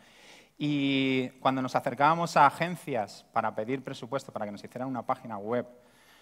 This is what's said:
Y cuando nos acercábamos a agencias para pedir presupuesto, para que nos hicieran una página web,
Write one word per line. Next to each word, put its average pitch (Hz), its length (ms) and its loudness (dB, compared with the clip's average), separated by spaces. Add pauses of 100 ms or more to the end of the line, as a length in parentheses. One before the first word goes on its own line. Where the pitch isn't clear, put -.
(580)
Y 135 720 2 (100)
cuando 131 220 2
nos 127 140 -2
acercábamos 156 640 2
a 151 80 10
agencias 139 880 -2
para 110 220 0
pedir 127 280 -4
presupuesto, 131 480 -8
para 107 140 -6
que 104 60 -6
nos 101 120 -12
hicieran 123 240 -8
una 123 180 -6
página 120 320 -4
web, 117 280 -2 (560)